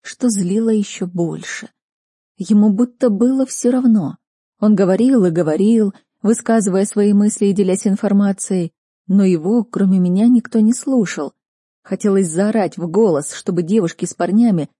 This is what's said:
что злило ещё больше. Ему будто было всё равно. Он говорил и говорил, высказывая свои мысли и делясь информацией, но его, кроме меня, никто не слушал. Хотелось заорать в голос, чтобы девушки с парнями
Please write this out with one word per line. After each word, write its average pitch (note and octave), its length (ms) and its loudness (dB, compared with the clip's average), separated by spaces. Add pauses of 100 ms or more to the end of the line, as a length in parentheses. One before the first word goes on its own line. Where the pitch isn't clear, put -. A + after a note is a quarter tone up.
что - 280 -4
злило G3+ 400 -2
ещё G3+ 380 -2
больше. E3+ 640 -8 (680)
Ему G#3 340 2
будто B3 380 0
было B3+ 360 0
всё B3 260 -4
равно. A3+ 460 0 (420)
Он G#3+ 140 2
говорил G3+ 520 2
и F3 60 0
говорил, F#3+ 640 0 (280)
высказывая G3+ 640 0
свои G#3 280 0
мысли G#3 340 0
и G3+ 60 2
делясь F#3 320 0
информацией, G3 880 -2 (360)
но G3 160 2
его, F#3 400 0
кроме F#3+ 360 0
меня, F3+ 280 2
никто A#3 320 2
не A3 140 4
слушал. G#3+ 600 -4 (500)
Хотелось G3 460 0
заорать G3 480 -2
в E3+ 100 -8
голос, E3 460 0
чтобы F3+ 300 -4
девушки F3 420 -4
с - 80 -8
парнями F#3+ 560 0 (100)